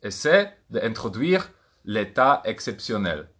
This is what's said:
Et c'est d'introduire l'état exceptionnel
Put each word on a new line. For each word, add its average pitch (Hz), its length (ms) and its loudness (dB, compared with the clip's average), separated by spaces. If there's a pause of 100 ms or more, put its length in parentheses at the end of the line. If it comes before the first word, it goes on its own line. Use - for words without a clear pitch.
Et 107 80 -8
c'est 185 420 2 (200)
d'introduire 117 760 -2 (360)
l'état 110 600 2
exceptionnel 98 840 -4 (100)